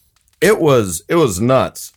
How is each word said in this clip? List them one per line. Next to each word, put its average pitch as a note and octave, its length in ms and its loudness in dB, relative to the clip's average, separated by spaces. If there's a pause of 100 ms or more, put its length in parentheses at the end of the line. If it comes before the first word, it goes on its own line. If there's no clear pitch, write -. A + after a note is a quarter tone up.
(400)
it G3 200 2
was, A#2+ 480 0
it D#3+ 80 -2
was A2+ 240 0
nuts. A#2+ 560 -2